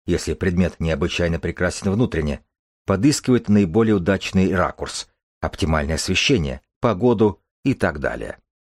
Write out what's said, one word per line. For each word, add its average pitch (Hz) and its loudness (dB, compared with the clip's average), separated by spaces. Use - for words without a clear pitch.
если 82 -2
предмет 90 0
необычайно 82 -2
прекрасен 87 -4
внутренне, 80 -2
подыскивают 117 2
наиболее 104 4
удачный 95 0
ракурс, 82 -4
оптимальное 78 -2
освещение, 85 -2
погоду 110 2
и 139 0
так 80 -2
далее. 60 -8